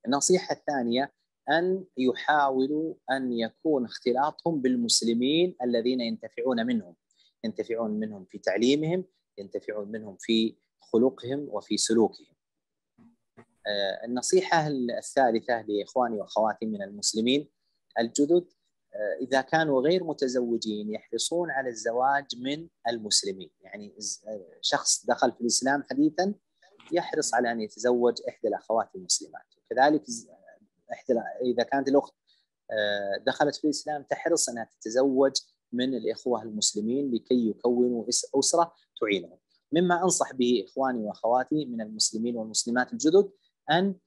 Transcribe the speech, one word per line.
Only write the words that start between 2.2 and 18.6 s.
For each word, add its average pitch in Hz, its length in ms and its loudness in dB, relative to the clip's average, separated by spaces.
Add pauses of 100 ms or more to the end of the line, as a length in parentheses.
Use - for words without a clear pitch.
أن 131 220 -2
يكون 120 520 0
اختلاطهم 139 760 -2
بالمسلمين 127 1000 2
الذين 123 380 0
ينتفعون 117 680 -2
منهم، 107 300 -2 (480)
ينتفعون 110 460 -4
منهم 107 340 -6
في - 140 -18
تعليمهم، 147 680 0 (340)
ينتفعون 101 500 -8
منهم 107 320 -12
في 113 360 2 (240)
خلقهم 131 720 0
وفي 104 260 -4
سلوكهم. - 560 2 (1300)
آه، 101 380 -4
النصيحة 151 640 2 (300)
الثالثة 117 640 2
لإخواني 107 540 -2
وأخواتي 107 500 -2
من 104 160 -6
المسلمين 110 680 -2 (460)
الجدد، 143 500 2 (460)